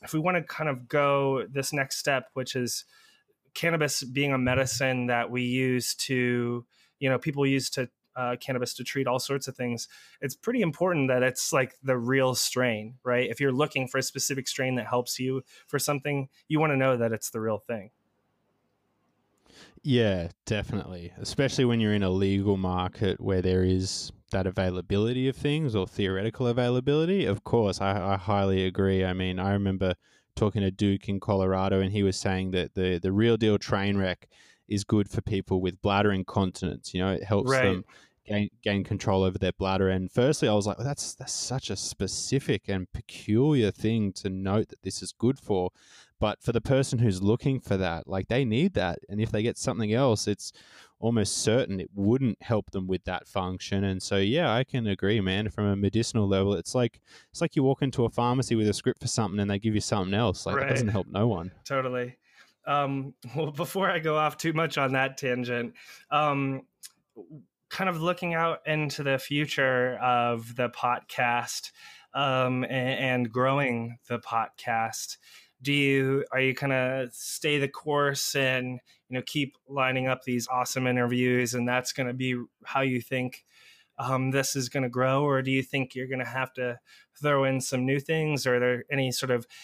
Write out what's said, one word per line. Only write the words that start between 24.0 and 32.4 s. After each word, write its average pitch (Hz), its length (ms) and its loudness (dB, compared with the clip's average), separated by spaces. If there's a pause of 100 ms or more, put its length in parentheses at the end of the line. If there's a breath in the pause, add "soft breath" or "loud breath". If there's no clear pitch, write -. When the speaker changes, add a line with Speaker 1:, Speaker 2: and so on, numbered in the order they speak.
Speaker 2:
that 95 160 0
availability 98 800 0
of 131 80 0
things 147 400 0
or 95 120 2
theoretical 101 600 -2
availability. 127 800 2
Of 98 180 0
course, 107 360 2
I, 98 340 0
I 95 40 2
highly 95 480 2
agree. 95 400 2
I 92 80 0
mean, 92 260 -2
I 98 120 0
remember 95 440 2 (400 soft breath)
talking 107 260 2
to 98 100 2
Duke 98 380 2
in 98 100 -2
Colorado, 95 600 2
and 95 120 2
he 104 120 2
was 95 140 2
saying 95 340 -2